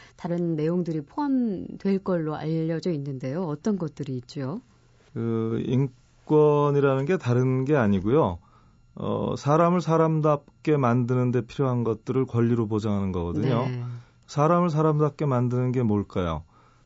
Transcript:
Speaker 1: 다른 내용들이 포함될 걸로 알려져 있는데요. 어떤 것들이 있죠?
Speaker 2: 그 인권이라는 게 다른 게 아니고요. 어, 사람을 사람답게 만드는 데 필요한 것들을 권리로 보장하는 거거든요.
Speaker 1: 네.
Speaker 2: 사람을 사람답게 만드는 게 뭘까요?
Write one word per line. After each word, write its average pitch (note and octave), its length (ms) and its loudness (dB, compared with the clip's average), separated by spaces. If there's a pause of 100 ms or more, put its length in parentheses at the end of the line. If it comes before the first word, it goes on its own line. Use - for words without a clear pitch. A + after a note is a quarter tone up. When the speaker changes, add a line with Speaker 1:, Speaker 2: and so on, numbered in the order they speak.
(160)
Speaker 1:
다른 E3+ 400 -2
내용들이 D#3+ 460 -2
포함될 A3 1000 -2
걸로 E3 340 -2
알려져 D#3+ 560 -2
있는데요. C#3+ 540 -4
어떤 E3+ 340 -2
것들이 C#3 380 -6
있죠? C3+ 440 -8 (540)
Speaker 2:
그 A2+ 500 -2
인권이라는 C#3+ 1400 2
게 F#3 120 2
다른 C3 480 0
게 D3 120 2
아니고요. G#2 600 2 (580)
어, A2 400 -4
사람을 E3+ 440 2
사람답게 D#3 960 0
만드는 B2 540 2
데 A#2+ 120 0
필요한 B2 420 -2
것들을 A#2+ 420 -2
권리로 A#2 400 2
보장하는 G#2 460 -2
거거든요. G2+ 560 -2
Speaker 1:
네. B2 160 -6 (420)
Speaker 2:
사람을 E3+ 440 2
사람답게 D3+ 560 0
만드는 B2 460 0
게 B2+ 100 0
뭘까요? F#2+ 600 0 (440)